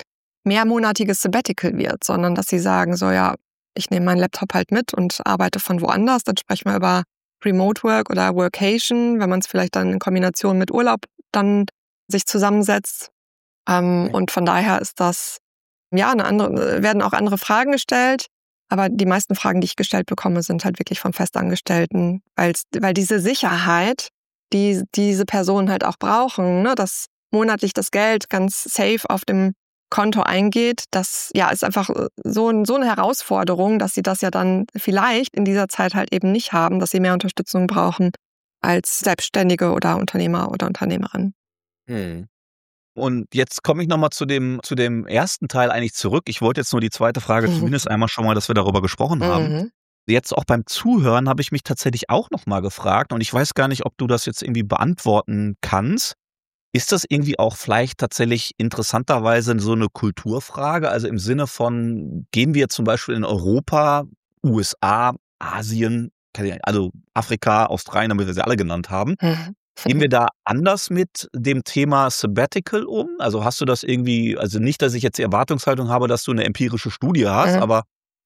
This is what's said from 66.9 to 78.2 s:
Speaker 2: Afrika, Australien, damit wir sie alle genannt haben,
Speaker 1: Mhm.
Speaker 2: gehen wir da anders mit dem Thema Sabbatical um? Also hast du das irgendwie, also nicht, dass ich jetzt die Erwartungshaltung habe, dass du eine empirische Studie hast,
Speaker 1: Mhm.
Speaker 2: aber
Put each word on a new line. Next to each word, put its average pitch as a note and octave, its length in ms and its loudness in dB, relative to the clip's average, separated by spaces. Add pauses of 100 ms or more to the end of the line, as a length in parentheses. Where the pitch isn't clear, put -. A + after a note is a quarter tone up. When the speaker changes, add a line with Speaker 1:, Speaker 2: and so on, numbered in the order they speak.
Speaker 2:
Afrika, A2 520 2
Australien, G#2+ 440 -2
damit G2+ 160 0
wir F#2 80 -4
sie F#2 100 -2
alle B2 120 0
genannt F2 340 -2
haben, G#2 320 -2
Speaker 1:
Mhm. E3 320 -2 (320)
Speaker 2:
gehen C3+ 140 2
wir D3 100 2
da A#2+ 180 4 (160)
anders F3 460 0
mit F3+ 440 -2
dem C3 300 -2
Thema C#3 460 2
Sabbatical C#3 720 -2
um? A3+ 240 -4 (100)
Also G#2+ 260 -2
hast A#2+ 180 -2
du - 20 0
das B2+ 180 0
irgendwie, B2 540 0
also G#2 220 -2
nicht, B2+ 240 0
dass C3+ 100 2
ich A#2 100 -4
jetzt B2 160 -2
die A#2 40 -2
Erwartungshaltung B2+ 680 0
habe, B2 180 2
dass A#2+ 180 0
du C3 80 -4
eine A2 120 0
empirische A2+ 460 -2
Studie C3 380 0
hast, D#3 280 2
Speaker 1:
Mhm. F#3+ 60 2
Speaker 2:
aber A2+ 220 2 (420)